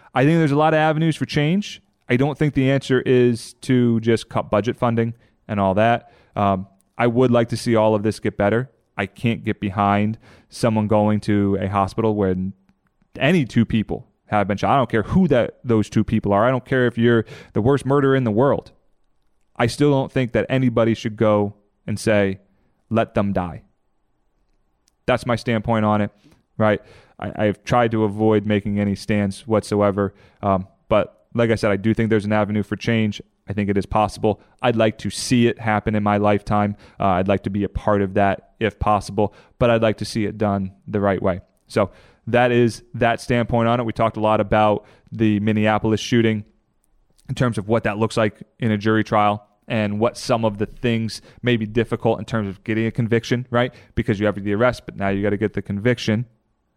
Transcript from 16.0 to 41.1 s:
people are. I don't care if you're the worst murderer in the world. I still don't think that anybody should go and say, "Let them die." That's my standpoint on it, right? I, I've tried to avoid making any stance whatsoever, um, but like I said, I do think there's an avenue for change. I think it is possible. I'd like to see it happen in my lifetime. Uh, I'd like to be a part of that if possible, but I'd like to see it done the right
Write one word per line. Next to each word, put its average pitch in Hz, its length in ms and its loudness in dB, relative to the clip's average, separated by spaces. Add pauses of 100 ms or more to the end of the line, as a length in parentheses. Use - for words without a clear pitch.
people 104 300 -2
are. 101 140 4
I 131 40 2
don't 123 140 -2
care 127 220 0
if 117 120 -2
you're 117 280 4 (260)
the 113 100 -2
worst 135 220 2
murderer 135 320 2
in 127 80 0
the 113 60 0
world. 117 420 0 (840)
I 120 100 0
still 147 240 0
don't 135 200 0
think 127 220 -4
that 107 160 0
anybody 120 460 0
should 107 220 -6
go 104 380 2 (320)
and 104 120 -6
say, 101 420 0 (480)
"Let 110 260 -2
them 101 180 0
die." 90 300 -6 (1400)
That's 123 200 -2
my 120 100 0
standpoint 113 480 -2
on 107 160 2
it, 101 100 -2 (480)
right? 107 220 2 (380)
I, - 280 -4
I've - 180 -2
tried 120 280 2
to 110 120 2
avoid 107 420 2
making 104 320 0
any 101 160 0
stance 101 520 -4
whatsoever, 101 680 0 (280)
um, 95 260 0 (200)
but 104 320 0 (140)
like 117 160 2
I 113 40 2
said, 107 160 0
I 98 60 0
do 107 180 0
think 113 160 -2
there's 107 140 2
an 104 80 -4
avenue 107 300 0
for 104 140 -8
change. 110 460 -2 (260)
I 104 40 -8
think 101 180 -2
it 98 80 0
is 95 80 -2
possible. 107 540 -2 (220)
I'd 120 140 0
like 110 220 0
to 101 120 -8
see 120 360 0
it - 120 -2
happen 107 360 -2
in 104 80 -2
my 104 140 2
lifetime. 104 600 0 (220)
Uh, 101 80 0
I'd 95 220 0
like 98 160 0
to - 60 -6
be 101 140 -2
a 92 40 -2
part 104 340 -2
of 95 120 -4
that 101 460 -2
if 107 180 -2
possible, 104 560 -2 (240)
but 120 120 2
I'd 113 120 2
like 110 160 0
to 110 60 -10
see 110 200 -4
it 107 140 -6
done 98 340 -2 (140)
the 104 140 -4
right 101 220 0